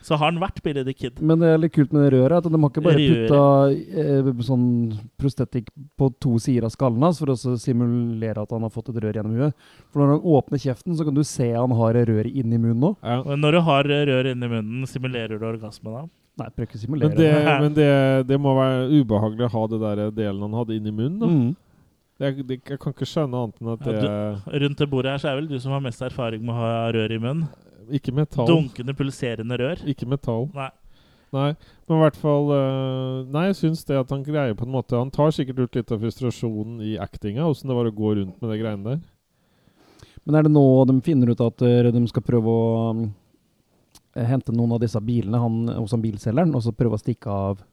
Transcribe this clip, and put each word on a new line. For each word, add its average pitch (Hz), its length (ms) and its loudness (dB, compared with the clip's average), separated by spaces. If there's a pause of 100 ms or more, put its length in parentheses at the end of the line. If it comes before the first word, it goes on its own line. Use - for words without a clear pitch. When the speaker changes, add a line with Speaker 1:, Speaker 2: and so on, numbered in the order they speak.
Speaker 1:
så 156 140 0
har 151 120 2
han 170 80 -4
vært 190 220 -6
Billy 139 220 -2
the 135 100 -4
Kid. 123 260 -10
Speaker 2:
Men 160 200 4
det 170 100 6
er 160 80 6
litt 160 160 0
kult 143 180 4
med 143 200 6
det - 20 4
røret, 135 240 4
at 170 60 2
de 170 60 -2 (120)
har 147 80 4
ikke 156 140 -4
bare 165 100 6
Speaker 1:
Røret. 131 340 4
Speaker 2:
putta, 139 440 6 (260)
eh, 143 240 2 (240)
sånn 120 540 0 (180)
prostetikk 127 500 -4 (300)
på 135 220 2
to 120 180 0
sider 117 280 0
av 113 40 -2
skallen 120 320 0
hans 165 160 2
for 151 80 -4
å 139 80 0
så 123 240 -2
simulere 117 800 -2
at 104 140 -8
han 113 100 -6
har 110 80 -4
fått 113 260 -10
et 113 60 -4
rør 107 120 -4
gjennom 107 220 -4
huet. 139 180 0 (380)
For 143 140 0
når - 60 4
han 151 100 2
åpner 147 400 2
kjeften, 143 340 -6
så 156 100 -2
kan 143 100 -2
du 151 80 2
se 123 300 -2
han 123 180 0
har 113 220 2
rør 113 380 2
inni 117 280 0
munnen 117 220 2
nå. 196 220 2
Speaker 3:
Ja. 123 180 -2
Speaker 1:
Og 143 180 -4
når 151 140 2
du 170 80 4
har 143 220 2
rør 143 480 2
inni 123 160 -4
munnen, 117 380 -4
simulerer 120 540 -6
du 110 60 -6
orgasme 110 460 -10
da? 131 140 -12 (320)
Speaker 2:
Nei, 113 180 -10
prøver 117 120 -6
ikke - 100 -14
å 107 80 -10
simulere. 151 240 0
Speaker 3:
Men 151 80 0
det, 151 280 6
Speaker 1:
Nei. 147 160 4
Speaker 3:
men 147 120 2
det, 135 540 4
det 139 120 2
må 139 140 2
være 131 500 4
ubehagelig 110 460 0
å - 0 -
ha 110 180 -2
det 110 120 -2
der 107 320 -2
delen 104 300 -4
han 104 120 -6
hadde 113 260 -4
inni 107 120 -6
munnen, 131 280 -4
da. 226 60 -2
Speaker 2:
Mm. 151 300 2 (640)
Speaker 3:
Jeg, 135 260 -4
det, 127 240 -8
jeg 139 100 -8
kan 143 140 -6
ikke - 160 -6
skjønne 143 320 -2
annet 113 180 -8
enn 113 140 -6
at 110 140 -8
Speaker 1:
Ja, 117 40 -2
Speaker 3:
det 107 100 -2 (520)
Speaker 1:
du, 147 140 -2
rundt 143 100 -6
det 147 140 -2
bordet 131 200 -2
her 139 60 -6
så 151 140 -4
er 131 100 -4
vel 160 60 -8
du 139 120 -8
som 135 120 -6
har 139 100 -4
mest 127 180 -8
erfaring 117 440 -8
med 117 100 -6
å 117 60 -4
ha 117 320 -2
rør 110 200 0
i 113 60 -4
munnen. 143 300 -4 (440)
Speaker 3:
Ikke 139 200 -2
metall. 139 360 0
Speaker 1:
Dunkende, 139 500 0
pulserende 120 640 -4
rør. 135 260 -4
Speaker 3:
Ikke 135 220 -6
metall. 127 480 -4
Speaker 1:
Nei. 135 140 -10 (600)
Speaker 3:
Nei, 143 240 0 (320)
men 160 120 2
i - 20 6
hvert 156 140 4
fall, 147 360 0
eh, 131 800 -2
nei, 151 200 -2
jeg 190 60 -2
synes 160 280 -2
det 139 140 -2
at 127 100 -4
han 139 140 -6
greier 139 320 -2
på 123 100 -8
en 131 80 -8
måte, 123 240 -2
han 131 140 -2
tar 151 180 2
sikkert 131 300 -4
ut 123 160 -2
litt 123 160 -4
av 110 80 -4
frustrasjonen 113 840 -6
i 107 160 -6
actinga, 104 460 -6
hvordan 147 240 -2
det 131 80 -2
var 120 100 0
å 110 80 -2
gå 107 220 0
rundt 95 260 -6
med 113 80 -6
det 107 140 -6
greiene 107 200 -8
der. 131 160 -6 (1300)
Speaker 2:
Men 147 100 0
er 156 80 4
det 156 80 6
nå 131 360 6
de 131 140 4
finner 127 280 2
ut 120 120 0
at, 117 200 -2
eh, 120 300 4
de 120 160 2
skal 113 160 -4
prøve 113 240 0
å, 113 480 0
mm, 110 180 -4 (1000)
hente 123 400 -2
noen 117 160 0
av 117 80 -2
disse 113 240 -2
bilene 117 380 -2
han, 113 140 0 (200)
hos 104 160 -6
han 117 100 0
bilselgeren, 113 540 -2
og 117 80 -2
så 117 80 -2
prøve 113 240 0
å 104 60 -4
stikke - 300 -6
av? 98 280 -4 (140)